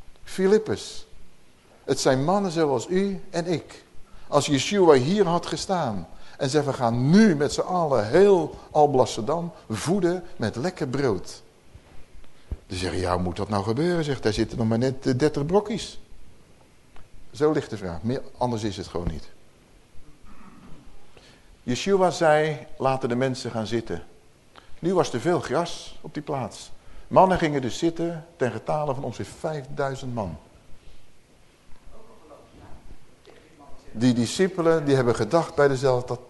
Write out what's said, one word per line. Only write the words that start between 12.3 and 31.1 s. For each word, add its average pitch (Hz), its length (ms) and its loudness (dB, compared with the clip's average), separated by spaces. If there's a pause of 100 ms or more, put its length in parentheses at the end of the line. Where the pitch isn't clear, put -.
Dan 92 120 -8
zeggen, 90 220 -2
"Ja, 90 120 0
hoe 90 100 0
moet 90 140 -4
dat 98 120 -4
nou 101 160 0
gebeuren?" 156 400 0
Zegt, 139 180 -4
"Daar 110 100 2
zitten 110 260 -2
nog 113 100 0
maar 113 100 2
net, 123 280 -2
eh, 127 120 2
dertig 147 280 2
brokjes." 202 540 -2 (1300)
Zo 151 200 2
ligt 151 180 -2
de 113 60 -6
vraag. 87 260 -6
Meer, 131 200 -2 (160)
anders 117 240 -2
is 101 140 -4
het 95 100 -8
gewoon 87 220 -4
niet. 78 200 -8 (2250)
Yeshua 185 480 2
zei, 151 560 2 (120)
"Laten 131 300 0
de 117 60 0
mensen 123 360 -2
gaan 117 160 -4
zitten." 110 360 -4 (760)
Nu 175 160 0
was 165 180 2
er 123 80 -2
veel 156 200 2
gras - 600 -4
op - 140 -12
die 151 80 -8
plaats. - 480 -8 (380)
Mannen 180 300 6
gingen 147 240 0
dus 117 160 -4
zitten 165 480 -2 (100)
ten 123 140 0
getale 147 440 -2
van 135 100 -6
ongeveer 113 200 -6
vijfduizend 135 880 -6
man. 95 220 -6 (3500)